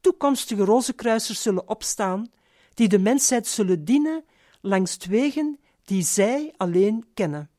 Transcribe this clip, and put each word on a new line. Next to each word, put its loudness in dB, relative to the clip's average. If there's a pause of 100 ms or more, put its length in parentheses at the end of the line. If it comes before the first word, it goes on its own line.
toekomstige 0
Rozenkruisers 0
zullen -2
opstaan -6 (440)
die 4
de 4
mensheid 2
zullen 0
dienen 0 (360)
langs -2 (100)
wegen 0 (240)
die -2
zij 0
alleen 0 (100)
kennen. -6